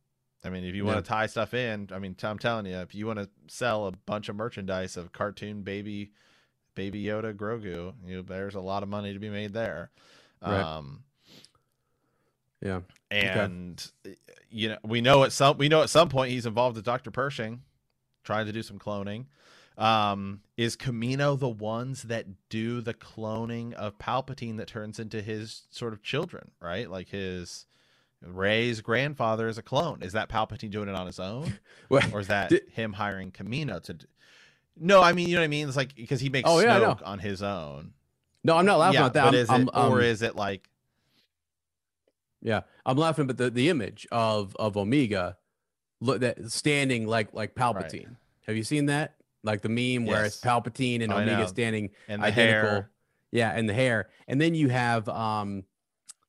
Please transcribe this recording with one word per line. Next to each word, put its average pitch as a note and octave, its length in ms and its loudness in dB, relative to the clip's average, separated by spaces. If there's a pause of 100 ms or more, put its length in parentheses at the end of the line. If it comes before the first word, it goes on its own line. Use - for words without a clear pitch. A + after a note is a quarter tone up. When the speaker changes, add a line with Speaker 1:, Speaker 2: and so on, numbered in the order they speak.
(460)
Speaker 1:
I F2 40 -8
mean, F#2 140 -8
if F2+ 120 -6
you G2+ 100 -2
wanna G#2+ 140 0
Speaker 2:
Yeah. F#2 40 -4
Speaker 1:
tie A2 220 -2
stuff G#2+ 280 -4
in, A2 380 -4
I F#2+ 80 -8
mean, F#2+ 160 -8
t-, - 100 -8
I'm G#2+ 140 -4
telling A2+ 280 -2
you, F#2 100 -6
if F2+ 180 -10
you G#2+ 120 -6
wanna G#2 200 -6 (220)
sell A2 360 -2
a F#2+ 60 -4
bunch G#2 380 -8
of G#2 80 -8
merchandise F#2+ 580 -6
of F2 160 -12
cartoon G2+ 520 -6
baby, G2+ 480 -8 (640)
Baby G2+ 300 -6
Yoda G#2+ 300 -4
Grogu, G2+ 600 -8 (140)
you F#2 80 -10
know, F#2 60 -8
there's F#2+ 340 -8
a F#2+ 60 -8
lot G2 200 -4
of G2+ 60 -6
money G2+ 240 -6
to G2 80 -10
be G#2+ 100 -10
made G#2 220 -8
there. G2 400 -8 (500)
Speaker 2:
Right. F#2+ 200 -2
Speaker 1:
Um, D#2 420 -8 (1600)
Speaker 2:
Yeah. F#2 200 -6 (300)
Okay. G2+ 160 2 (120)
Speaker 1:
and, F2+ 520 -6 (580)
you A2 200 -4
know, G#2+ 140 -8
we A#2 180 0
know C3+ 220 8
at A#2 80 4
some, C#3+ 260 4
we C#3+ 120 2
know D#3 140 8
at A2+ 60 0
some D#3 200 6
point C3 220 0
he's B2 140 -4
involved A#2+ 300 0
with G#2 100 -10
Doctor A#2+ 260 -4
Pershing B2 500 -6 (640)
trying G#2+ 240 -2
to G#2+ 40 -6
do A2 120 -6
some G2+ 160 -16
cloning. G#2 460 -8 (520)
Um, G#2 640 2 (160)
is A#2 200 0
Kamino C3 600 -2
the C3 120 -2
ones A2+ 540 -6
that A2+ 220 -6 (240)
do A#2 320 -4
the A2+ 120 -6
cloning A2+ 800 -8
of G#2 260 -8
Palpatine A#2+ 580 -4
that G2+ 100 -8
turns G#2+ 320 -10
into A2 220 -8
his A2 480 -8
sort A2+ 240 -8
of G#2 80 -14
children, - 500 -6 (100)
right? F2 280 -6
Like F#2 200 -10
his, F#2 580 -8 (540)
Rey's G#2+ 600 0
grandfather A#2 640 0
is A2 120 -6
a - 20 -10
clone. C3+ 400 -2
Is F2+ 120 -8
that G#2+ 160 -2
Palpatine G#2+ 420 -4
doing G2+ 180 -6
it F#2+ 60 -6
on F#2 100 -6
his F2+ 140 -12
own? B2+ 400 -8 (140)
Speaker 2:
<laughs> - 160 -16
Well, C3+ 120 6 (120)
Speaker 1:
Or G#2 80 -4
is F#2+ 60 -6
that G2+ 220 0
Speaker 2:
di- E3+ 120 4 (100)
Speaker 1:
him A2 220 -4
hiring F#2+ 380 -6
Kamino A2 520 -8
to F2+ 100 -12
d-, D#2 140 -20 (720)
no, F#3 260 10
I F3 100 8
mean, F3 160 0
you F3 60 2
know F3 60 4
what D#3+ 40 4
I D3 40 0
mean? D3 180 -2
It's C3 100 -4
like, C3+ 160 -2 (160)
'cause C3+ 120 0
he C3+ 80 -2
makes C3+ 200 2
Speaker 2:
Oh, E3+ 100 8
yeah, A3+ 180 8
I - 20 6
know. A2+ 160 4
Speaker 1:
Snoke D2 100 -10
on G2 140 -8
his G2+ 240 -6
own. E2 500 -6 (500)
Speaker 2:
No, E3 140 6
I'm F3+ 80 6
not G3+ 140 8
laughing E3 160 8
Speaker 1:
Yeah, B2+ 60 8
Speaker 2:
about B2 120 4
that. C#3 120 6
Speaker 1:
but C3 100 8
Speaker 2:
I'm, B2 60 6
Speaker 1:
is A2+ 80 2
it, B2 40 6
Speaker 2:
I'm, B2+ 200 6
um, B2 200 4
Speaker 1:
or B2 80 6
is A#2 220 4
it A2+ 120 0
like G2 320 -4 (1800)
Speaker 2:
Yeah. G#2 160 0 (240)
I'm C3 100 2
laughing, D#3 320 2
but A#2+ 100 -4
the, B2 120 2
the B2 200 4
image A2+ 420 -2
of, A2 460 0
of G#2+ 200 0
Omega G2+ 580 0 (640)
lo-, A#2+ 200 0
that A#2 320 -2
standing C3+ 560 0
like, A2 260 0
like G#2+ 260 -6
Speaker 1:
Right. A#2+ 160 2
Speaker 2:
Palpatine. F#2 400 -8 (300)
Have G#2+ 100 -2
you A2 80 -2
seen D3 220 0
that? C#3+ 300 -2 (280)
Like G#2+ 180 -2
the G#2+ 80 -2
meme B2 360 0
where G#2+ 200 2
it's - 180 -6
Speaker 1:
Yes. B2 100 4
Speaker 2:
Palpatine A#2+ 500 0
and G#2+ 80 0
Speaker 1:
I G2+ 120 2
Speaker 2:
Omega G#2 160 2
Speaker 1:
know. F#2+ 80 0
Speaker 2:
standing A2 420 -2 (180)
Speaker 1:
And G#2 140 -6
the G#2+ 60 2
Speaker 2:
identical. G#2+ 420 4
Speaker 1:
hair. G2+ 220 0 (400)
Speaker 2:
Yeah, A2 200 2
and A2+ 160 0
the G2+ 60 0
hair. A#2+ 360 2 (180)
And C3+ 120 0
then E3 160 4
you D3+ 140 4
have, A#2+ 400 2
um, G#2 560 -2 (640)